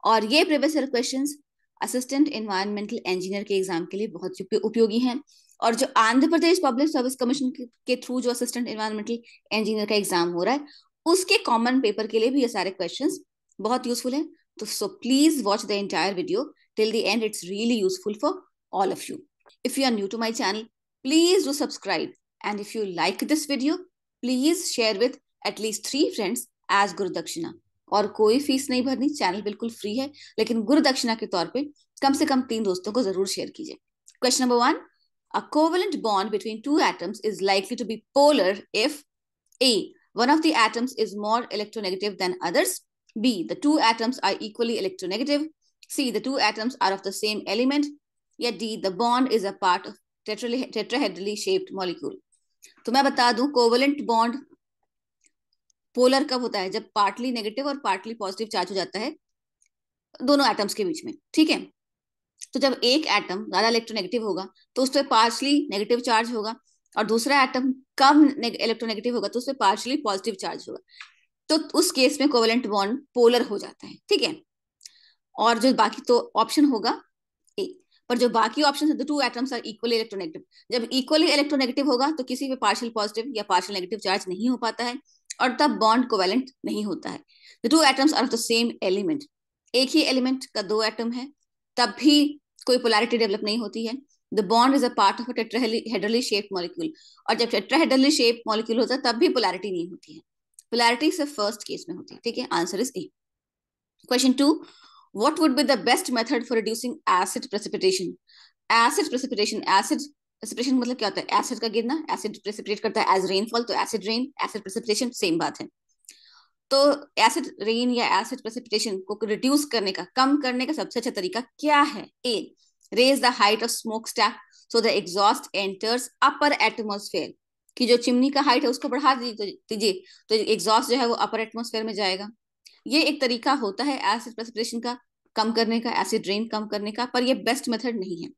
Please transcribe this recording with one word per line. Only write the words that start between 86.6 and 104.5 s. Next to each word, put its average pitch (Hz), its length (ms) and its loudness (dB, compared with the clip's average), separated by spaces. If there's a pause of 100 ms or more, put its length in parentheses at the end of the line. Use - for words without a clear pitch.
नहीं 214 180 -2
होता 196 260 -6
है। - 140 -10 (420)
The 240 100 4
two 311 180 8
atoms 269 200 4
are 226 100 2
of 262 120 -2
the 233 60 -2
same 233 300 0 (120)
element, 185 400 0 (520)
एक 262 140 2
ही 311 120 4
एलिमेंट 262 440 0
का - 160 -6
दो 214 220 -2
एटम 226 280 -4
है, 254 200 -8 (460)
तब 233 220 2
भी 294 420 4 (240)
कोई 247 120 4
पोलैरिटी 233 400 2
डेवलप 214 260 0
नहीं 208 140 -2
होती 226 280 -6
है। 226 80 -6 (400)
The 202 120 0
bond 233 320 6
is 233 60 2
a 240 120 0
part 208 200 4
of 233 100 -8
a 247 120 -6
tetrahedrally 226 840 -2
shaped 202 340 -4
molecule, 170 320 -6 (400)
और 226 60 4
जब 233 140 0
tetrahedrally 262 640 4
shaped 233 400 2
molecule 220 280 0
होता 240 160 0
है 277 60 -6
तब 240 140 0
भी 294 140 4
पोलैरिटी 190 420 -2
नहीं 180 180 -6
होती - 240 -20
है, 160 60 -20 (520)
पोलैरिटी 240 400 2
सिर्फ 294 220 -4
फर्स्ट 208 300 -4
केस - 260 -12
में 175 60 -8
होती - 180 -10
है, - 100 -20
ठीक 233 140 -6
है? 247 140 -6
आंसर 175 280 -2
इज 262 160 -2
ए। 180 140 -10 (1000)
Question 254 260 2
two, 285 160 4 (640)